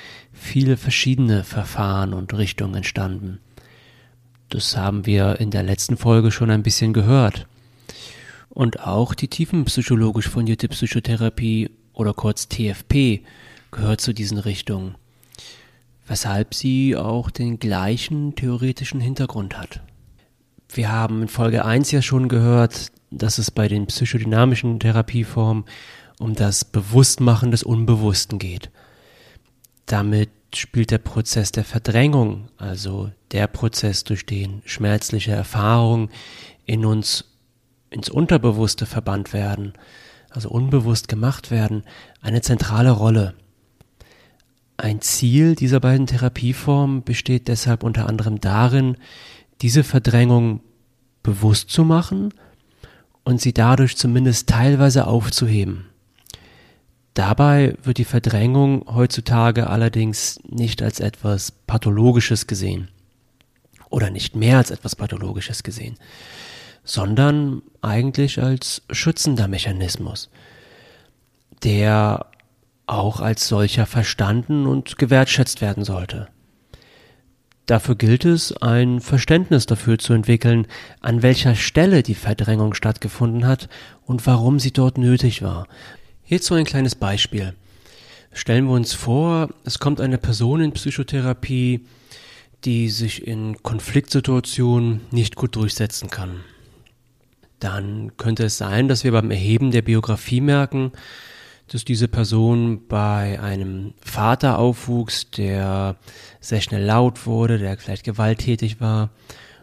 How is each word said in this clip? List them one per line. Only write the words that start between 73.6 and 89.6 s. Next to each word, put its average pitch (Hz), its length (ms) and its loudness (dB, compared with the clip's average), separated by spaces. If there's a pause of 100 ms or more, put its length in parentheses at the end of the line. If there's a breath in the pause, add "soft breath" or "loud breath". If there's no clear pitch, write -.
verstanden 117 800 0
und 135 320 -2
gewertschätzt 131 640 2
werden 101 220 -2
sollte. 98 440 -6 (1400 soft breath)
Dafür 117 260 2
gilt 117 320 4
es, 170 260 2 (120)
ein 123 360 2
Verständnis 156 680 2
dafür 113 320 2
zu - 140 0
entwickeln, 117 520 4 (340 loud breath)
an 120 220 0
welcher 127 320 4
Stelle 165 480 4
die 110 140 0
Verdrängung 107 580 0
stattgefunden 117 720 -2
hat 131 240 0 (380 loud breath)
und 123 180 -2
warum 127 340 4
sie 127 120 -2
dort 131 260 2
nötig 123 460 2
war. 90 240 -6 (560 loud breath)
Hierzu 175 320 -2
ein 160 100 2
kleines 131 300 -2
Beispiel. 98 580 -4 (800 loud breath)
Stellen 123 320 0
wir 131 80 2
uns 120 200 0
vor, 160 560 0 (160)